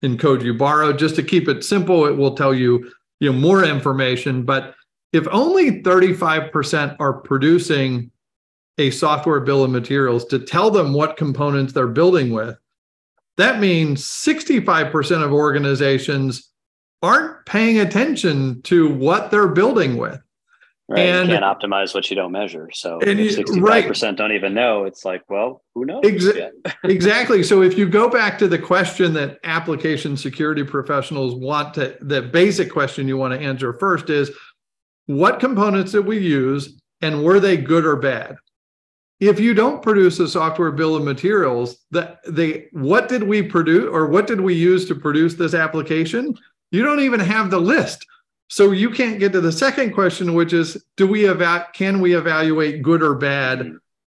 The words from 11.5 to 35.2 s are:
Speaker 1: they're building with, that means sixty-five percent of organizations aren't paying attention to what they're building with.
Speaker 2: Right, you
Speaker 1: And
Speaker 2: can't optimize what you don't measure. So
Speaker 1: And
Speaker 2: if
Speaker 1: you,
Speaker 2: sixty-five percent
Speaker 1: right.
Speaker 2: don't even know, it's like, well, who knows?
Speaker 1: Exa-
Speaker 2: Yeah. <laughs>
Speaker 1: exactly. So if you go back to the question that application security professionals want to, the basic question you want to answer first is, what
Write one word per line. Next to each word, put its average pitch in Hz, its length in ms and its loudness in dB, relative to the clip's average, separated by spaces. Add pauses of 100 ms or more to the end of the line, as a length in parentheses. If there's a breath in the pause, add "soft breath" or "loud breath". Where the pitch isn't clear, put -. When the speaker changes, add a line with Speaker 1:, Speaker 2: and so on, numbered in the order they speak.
Speaker 1:
they're 131 140 0
building 143 460 2
with, 113 240 -6 (800)
that 220 240 2
means 160 440 0
sixty-five 202 880 0
percent 156 320 0
of 143 100 0
organizations 139 1160 0 (520)
aren't 294 440 0
paying 226 340 2
attention 165 840 0
to 165 320 4
what 156 360 0
they're 208 180 4
building 170 480 2
with. - 240 -8 (680 soft breath)
Speaker 2:
Right, 180 180 2
you 180 60 2
Speaker 1:
And 180 180 2
Speaker 2:
can't 101 140 0
optimize 98 500 -2
what 98 160 -4
you 95 60 -4
don't 90 160 -4
measure. 85 400 -8
So 85 280 -10
Speaker 1:
And 202 200 0
Speaker 2:
if 214 60 0
Speaker 1:
you, 214 40 0
Speaker 2:
sixty-five 196 560 2
percent 104 320 -4
Speaker 1:
right. 107 100 -2
Speaker 2:
don't 107 80 -2
even 98 160 -4
know, 110 320 0
it's 95 200 -12
like, 92 260 -8
well, 113 320 -6 (120)
who 120 100 -6
knows? 190 200 -8
Speaker 1:
Exa- 190 460 2 (140)
Speaker 2:
Yeah. 180 80 -8 (120)
<laughs> - 0 -
Speaker 1:
exactly. 196 580 2
So 190 200 4
if 185 160 4
you 202 100 2
go 208 200 4
back 220 320 0
to 202 80 4
the 165 100 0
question 180 560 0
that 139 300 -6
application 160 720 -4
security 147 480 -4
professionals 139 680 -6
want 143 400 -6
to, 135 260 -6
the 139 220 -4
basic 170 480 2
question 139 360 -4
you 131 100 -2
want 131 160 -4
to 131 80 -6
answer 131 340 -6
first 175 360 -2
is, 143 200 0 (760 loud breath)
what 185 340 0